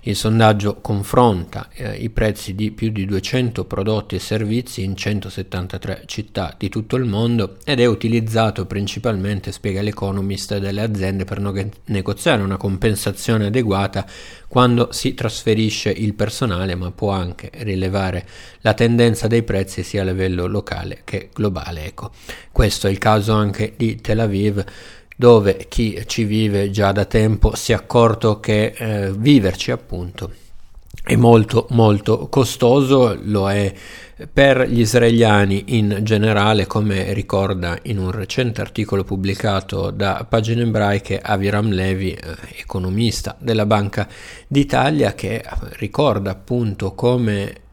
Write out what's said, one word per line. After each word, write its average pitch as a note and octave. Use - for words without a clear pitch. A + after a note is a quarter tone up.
Il G2+
sondaggio A2
confronta, G2+
eh, G#2+
i A#2
prezzi G#2+
di G#2+
più A2+
di G2+
duecento G2+
prodotti G2+
e F2+
servizi A2
in F#2+
centosettantatré F#2+
città -
di G2
tutto A2
il C3
mondo A2+
ed C3
è B2
utilizzato A2
principalmente, G2+
spiega G2
l'Economist, G2
dalle G2
aziende G2
per G2+
no-, G2+
negoziare G#2
una G2
compensazione G2+
adeguata G2+
quando A#2+
si -
trasferisce A2
il G2+
personale, F#2+
ma F2+
può G2+
anche F2+
rilevare F#2+
la G#2+
tendenza A#2
dei A#2
prezzi G2
sia G2
a -
livello F#2
locale F#2
che -
globale. E2+
Ecco, -
questo G#2
è G2
il G2
caso G#2+
anche G#2+
di A2+
Tel A2
Aviv, G2+
dove A2+
chi A2
ci -
vive G2+
già G2
da G2+
tempo A2
si -
è -
accorto A2
che, G#2+
eh, G#2
viverci G#2+
appunto F2+
è A#2+
molto, A2+
molto A2
costoso, B2+
lo G2+
è G2+
per C3
gli A#2+
israeliani A2+
in G#2
generale, G#2+
come G2+
ricorda F#2+
in G#2
un F#2
recente A2
articolo G2
pubblicato G2
da G2+
Pagine A2+
Ebraiche G#2
Aviram G#2
Levi, F#2+
eh, -
economista G2
della G#2+
Banca G#2
d'Italia, C3+
che A2
ricorda G#2
appunto G#2
come A2+